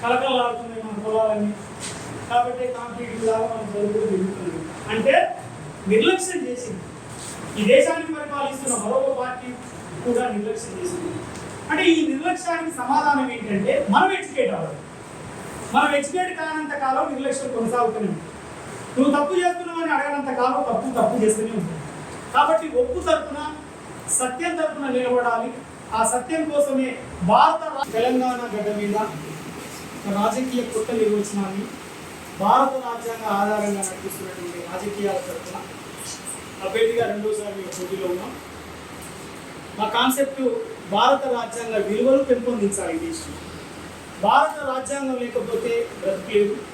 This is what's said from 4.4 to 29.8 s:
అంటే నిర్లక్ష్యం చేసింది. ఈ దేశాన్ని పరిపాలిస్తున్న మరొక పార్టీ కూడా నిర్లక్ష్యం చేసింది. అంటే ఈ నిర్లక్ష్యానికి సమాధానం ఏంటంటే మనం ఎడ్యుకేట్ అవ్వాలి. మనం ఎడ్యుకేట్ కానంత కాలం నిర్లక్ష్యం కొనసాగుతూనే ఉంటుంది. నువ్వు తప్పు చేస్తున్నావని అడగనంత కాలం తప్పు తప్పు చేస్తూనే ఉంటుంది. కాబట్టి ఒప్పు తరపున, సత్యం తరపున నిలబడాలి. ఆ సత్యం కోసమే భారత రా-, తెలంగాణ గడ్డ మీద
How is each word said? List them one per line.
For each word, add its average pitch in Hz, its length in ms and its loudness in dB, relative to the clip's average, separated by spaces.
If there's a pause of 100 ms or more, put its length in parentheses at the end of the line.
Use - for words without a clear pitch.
అంటే 453 200 4 (760)
నిర్లక్ష్యం 349 560 4
చేసింది. - 360 -6 (760)
ఈ 208 100 4
దేశాన్ని 320 460 8
పరిపాలిస్తున్న 277 680 -4
మరొక 269 380 2
పార్టీ 254 300 -4 (560)
కూడా 247 180 2 (100)
నిర్లక్ష్యం 208 460 -4
చేసింది. 349 320 -4 (580)
అంటే 302 140 2 (100)
ఈ - 20 8 (160)
నిర్లక్ష్యానికి 330 720 -2
సమాధానం 269 540 4
ఏంటంటే 202 380 0 (200)
మనం 381 240 6
ఎడ్యుకేట్ - 400 0
అవ్వాలి. 151 220 -4 (960)
మనం 294 140 6 (100)
ఎడ్యుకేట్ 359 420 0
కానంత 311 420 -2
కాలం 269 320 2
నిర్లక్ష్యం 254 420 -2
కొనసాగుతూనే 226 560 2
ఉంటుంది. - 180 -8 (640)
నువ్వు 277 220 6
తప్పు 294 240 2
చేస్తున్నావని 339 560 0
అడగనంత 277 340 -2 (100)
కాలం 240 280 2
తప్పు 240 320 0
తప్పు 220 240 4
చేస్తూనే 220 340 2
ఉంటుంది. - 220 -6 (540)
కాబట్టి 320 320 4 (140)
ఒప్పు 359 180 2 (100)
తరపున, 294 320 2 (800)
సత్యం 330 400 -2
తరపున 277 340 -2
నిలబడాలి. 247 560 2 (460)
ఆ 226 40 4 (120)
సత్యం 311 300 0 (100)
కోసమే 269 360 4 (420)
భారత 320 320 6 (120)
రా-, 277 220 -4
తెలంగాణ 254 440 2 (140)
గడ్డ 208 140 -2 (100)
మీద 208 180 0 (1080)